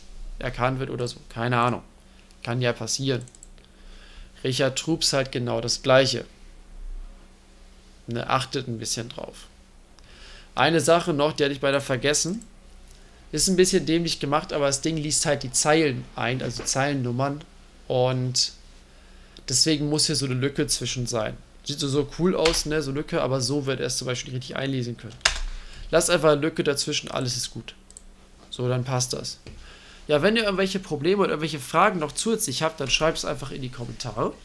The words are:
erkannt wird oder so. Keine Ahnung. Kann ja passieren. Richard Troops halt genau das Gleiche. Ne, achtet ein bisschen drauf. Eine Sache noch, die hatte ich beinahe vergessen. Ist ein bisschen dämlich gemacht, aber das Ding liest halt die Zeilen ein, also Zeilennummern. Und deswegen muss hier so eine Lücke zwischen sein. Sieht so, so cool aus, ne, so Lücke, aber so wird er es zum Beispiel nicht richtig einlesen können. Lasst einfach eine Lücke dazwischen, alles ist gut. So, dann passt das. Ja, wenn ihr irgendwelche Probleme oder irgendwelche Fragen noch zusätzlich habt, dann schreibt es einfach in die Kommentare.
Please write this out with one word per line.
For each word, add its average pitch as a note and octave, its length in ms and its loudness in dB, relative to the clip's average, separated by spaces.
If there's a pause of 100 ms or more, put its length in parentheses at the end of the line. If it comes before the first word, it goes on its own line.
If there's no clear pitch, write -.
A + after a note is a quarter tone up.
(380)
erkannt B2+ 400 -2
wird C3+ 120 -6
oder B2 180 -4
so. - 80 -10 (120)
Keine A#2+ 300 0
Ahnung. A#2+ 240 0 (600)
Kann A#2+ 200 -2
ja A#2+ 100 4
passieren. B2 500 -2 (1200)
Richard C3 360 0
Troops - 340 0
halt C3+ 180 0
genau A#2+ 300 -2
das A#2 220 -4
Gleiche. C3 420 6 (1800)
Ne, A#2+ 220 -4
achtet B2+ 380 -2
ein A#2 120 -6
bisschen A#2 320 -6
drauf. - 360 -12 (1080)
Eine D#3+ 260 4
Sache E3+ 320 4
noch, D3 200 2
die D3+ 120 0
hatte C#3 100 2
ich C3 60 -8
beinahe C#3 200 2
vergessen. C#3+ 600 0 (880)
Ist D3+ 180 0
ein F#3+ 80 4
bisschen F3+ 300 6
dämlich E3 340 0
gemacht, D3+ 320 0
aber C#3+ 140 2
das C#3 140 0
Ding D#3+ 160 0
liest D3+ 300 0
halt C#3+ 160 2
die B2+ 100 -8
Zeilen D3+ 520 4 (120)
ein, B2 260 -2
also A#2+ 200 -4
Zeilennummern. C3+ 800 0 (460)
Und B2+ 640 2 (960)
deswegen D3 400 2
muss D3+ 180 0
hier D#3 100 0
so B2 100 -2
eine B2+ 80 -2
Lücke C#3 320 0
zwischen B2 400 -4
sein. A#2+ 300 -4 (300)
Sieht C#3+ 140 -6
so, D3 80 -2
so C3+ 180 0 (120)
cool F3+ 180 2
aus, E3 300 2
ne, D#3 160 0
so C3+ 100 -4
Lücke, D3+ 300 -2
aber C3+ 180 0
so C3+ 240 0
wird C3 160 -2
er C#3 60 -2
es B2 100 -2
zum C3 100 -4
Beispiel B2+ 280 -6
nicht B2 80 -6
richtig - 140 -10
einlesen B2+ 420 -4
können. - 180 -14 (760)
Lasst E3+ 200 4
einfach D#3+ 220 6
eine C#3+ 100 4
Lücke D#3+ 200 0
dazwischen, D3 480 0
alles B2 280 -2
ist - 140 -6
gut. - 220 -12 (760)
So, B2 180 -4
dann B2 160 0
passt B2+ 300 -2
das. - 240 -8 (680)
Ja, D3 140 2
wenn G#3 160 4
ihr A3+ 80 2
irgendwelche G3 340 0
Probleme F3+ 440 2
oder E3 80 4
irgendwelche D3+ 280 -2
Fragen F3+ 400 2
noch D3+ 140 -2
zusätzlich G#3+ 500 -2
habt, D#3+ 160 0
dann C3+ 120 -2
schreibt D#3+ 260 2
es - 80 -6
einfach C#3+ 260 -6
in D#3 120 -8
die B2+ 80 -8
Kommentare. A#2+ 640 -6 (100)